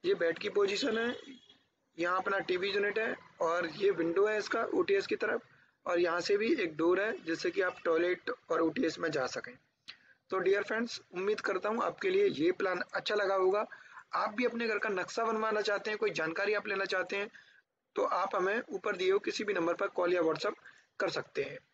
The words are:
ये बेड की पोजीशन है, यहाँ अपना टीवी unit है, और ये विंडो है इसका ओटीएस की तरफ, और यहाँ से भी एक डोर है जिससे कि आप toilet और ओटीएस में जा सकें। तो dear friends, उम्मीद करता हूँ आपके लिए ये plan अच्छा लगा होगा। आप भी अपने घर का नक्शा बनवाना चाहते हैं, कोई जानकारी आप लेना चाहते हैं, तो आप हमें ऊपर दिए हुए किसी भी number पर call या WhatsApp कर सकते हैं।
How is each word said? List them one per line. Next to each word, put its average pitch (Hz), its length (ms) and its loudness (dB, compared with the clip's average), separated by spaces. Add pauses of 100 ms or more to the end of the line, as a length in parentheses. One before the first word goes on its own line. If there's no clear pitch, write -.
ये 190 100 4
बेड 165 240 0
की 208 120 -6
पोजीशन 202 480 2
है, 233 160 -2 (840)
यहाँ 175 180 0
अपना 196 240 0
टीवी 180 300 -2
unit 202 280 0
है, 220 160 -2 (260)
और 170 320 0
ये 196 200 2
विंडो 170 340 2
है 214 120 0
इसका 214 240 -2 (120)
ओटीएस 196 320 2
की 214 100 0
तरफ, 240 260 -2 (440)
और 175 120 2
यहाँ 175 220 2
से 202 160 2
भी 220 180 2
एक 175 220 -2
डोर 175 240 4
है 214 120 0 (120)
जिससे 165 260 -2
कि 190 100 -2
आप 185 240 0
toilet 175 460 2 (200)
और 170 100 2
ओटीएस 160 380 2
में 165 120 -2
जा 139 180 0
सकें। 123 240 -8 (760)
तो 190 80 0
dear 196 240 4
friends, 226 380 -4 (140)
उम्मीद 196 280 0
करता 190 260 -2
हूँ 226 160 0
आपके - 260 -2
लिए 202 180 4
ये 165 240 2
plan 180 300 -2 (120)
अच्छा 208 200 -2
लगा 196 200 2
होगा। 190 300 4 (500)
आप 208 200 0
भी 247 100 0
अपने 233 240 0
घर 208 100 0
का 220 120 -2
नक्शा 196 340 -2
बनवाना 220 360 0
चाहते 208 300 -2
हैं, 214 80 -4
कोई 208 140 2
जानकारी 165 420 0
आप 208 120 -2
लेना 196 200 -2
चाहते 185 300 -2
हैं, 202 140 -4 (680)
तो - 80 2
आप 190 320 0
हमें 196 340 0
ऊपर 202 260 -4
दिए 185 140 2
हुए 196 140 4
किसी 214 200 -4
भी 202 100 -2
number 170 200 0
पर 196 180 -2
call 180 220 2
या 175 80 2
WhatsApp 160 360 0 (420)
कर 180 120 0
सकते 147 300 -6
हैं। 143 160 -6 (160)